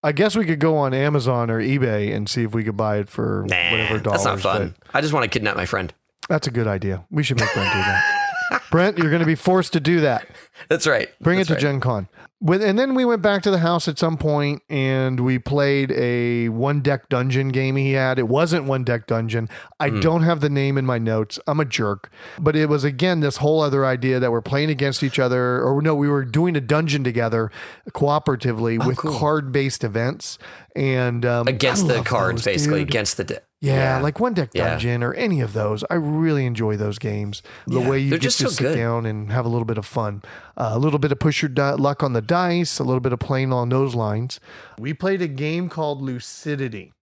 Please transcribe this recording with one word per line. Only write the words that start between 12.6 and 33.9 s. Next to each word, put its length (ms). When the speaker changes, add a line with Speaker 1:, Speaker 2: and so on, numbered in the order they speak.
Speaker 1:
and 160
then 160
we 120
went 160
back 220
to 60
the 100
house 280
at 100
some 200
point 500
and 520
we 180
played 540
a 580
one 320
deck 260
dungeon 400
game 280
he 160
had. 260
It 100
wasn't 360
one 200
deck 220
dungeon. 420
I 80
Speaker 2:
Hmm. 120
Speaker 1:
don't 220
have 180
the 100
name 260
in 80
my 140
notes. 480
I'm 140
a 40
jerk. 460
But 160
it 140
was, 160
again, 360
this 180
whole 240
other 240
idea 340
that 100
we're 120
playing 260
against 340
each 160
other. 440
Or 180
no, 140
we 160
were 160
doing 300
a 40
dungeon 440
together 460
cooperatively 920
Speaker 2:
Oh, 60
Speaker 1:
with 100
Speaker 2:
cool. 200
Speaker 1:
card-based 640
events. 560
And, 500
um, 240
Speaker 2:
Against 360
Speaker 1:
I 40
Speaker 2:
the 80
Speaker 1:
love 80
Speaker 2:
cards, 400
Speaker 1:
those, 100
Speaker 2:
basically. 260
Speaker 1:
dude. 100
Speaker 2:
Against 260
the 80
de- 160
Speaker 1:
Yeah, 340